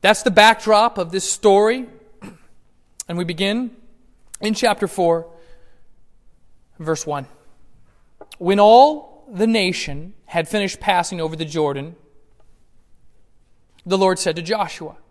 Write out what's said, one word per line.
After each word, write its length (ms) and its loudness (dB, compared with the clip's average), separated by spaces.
that's 220 2
the 80 2
backdrop 640 4
of 160 -6
this 180 -6
story. 560 2
And 120 -6
we 60 -4
begin 520 -4
in 140 -2
chapter 340 0
four, 420 -2
verse 280 -6
one. 200 -8
"When 200 0
all 680 4
the 180 -2
nation 680 -4
had 240 -6
finished 320 -4
passing 400 -2
over 160 -6
the 80 -8
Jordan, 500 -4
the 140 -2
Lord 200 2
said 180 -4
to 60 -10
Joshua 540 -8